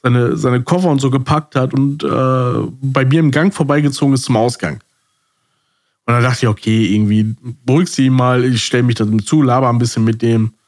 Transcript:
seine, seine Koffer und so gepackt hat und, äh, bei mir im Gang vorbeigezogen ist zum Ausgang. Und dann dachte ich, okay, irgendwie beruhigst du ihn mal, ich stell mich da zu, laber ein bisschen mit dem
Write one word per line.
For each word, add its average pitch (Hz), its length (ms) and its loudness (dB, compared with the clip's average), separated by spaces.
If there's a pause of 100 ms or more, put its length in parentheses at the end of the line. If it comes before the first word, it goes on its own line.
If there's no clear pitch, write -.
seine, 123 340 0
seine 123 260 0
Koffer 180 280 0
und 135 100 0
so 131 100 0
gepackt 143 460 -2
hat 131 160 -2
und, 139 320 -2
äh, 131 680 -2 (120)
bei 135 240 -2
mir 151 140 2
im 151 100 2
Gang 165 240 0
vorbeigezogen 143 600 0
ist 127 100 -2
zum 123 120 0
Ausgang. 110 440 -2 (1300)
Und 120 60 2
dann 120 80 2
dachte 123 240 0
ich, - 20 2
okay, 107 460 0
irgendwie 107 400 0 (300)
beruhigst 160 340 0
du 135 40 2
ihn 131 100 2
mal, 123 320 2
ich 120 200 0
stell 123 200 0
mich 120 100 0
da 110 100 -2 (200)
zu, 156 180 2
laber 127 260 2
ein 120 100 2
bisschen 117 260 0
mit 113 180 -2
dem 113 300 0 (160)